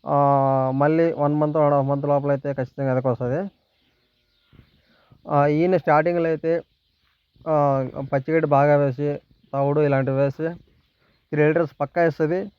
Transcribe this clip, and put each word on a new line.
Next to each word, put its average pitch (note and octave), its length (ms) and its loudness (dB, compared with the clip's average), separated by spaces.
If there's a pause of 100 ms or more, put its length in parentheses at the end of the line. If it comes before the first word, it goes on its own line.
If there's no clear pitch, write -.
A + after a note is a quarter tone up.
ఆ, C#3+ 100 0 (580)
మళ్ళీ D#3+ 380 2
వన్ D3 220 0
మంత్, D3+ 220 -2
వన్ D3 160 4
హాఫ్ C#3 140 0
మంత్ C#3 200 -4
లోపల C#3+ 240 0
అయితే C#3 220 -2
ఖచ్చితంగా C3 440 -4
ఎదకొస్తది. C3 540 -4 (1800)
ఆ, C#3+ 160 4
ఈయన E3 300 2
స్టార్టింగ్‌లో E3 520 2
అయితే, E3 340 -2 (880)
ఆ, C#3+ 380 2 (260)
పచ్చిగడ్డి D#3 340 -2
బాగా C#3+ 300 4
వేసి, C#3+ 420 -2 (340)
తవుడు C#3+ 280 0
ఇలాంటివి C3+ 360 0
వేసి C#3+ 320 -2 (840)
త్రీ D3+ 140 2
లీటర్స్ D#3 340 0
పక్కా E3 240 0
ఇస్తది. E3 540 -2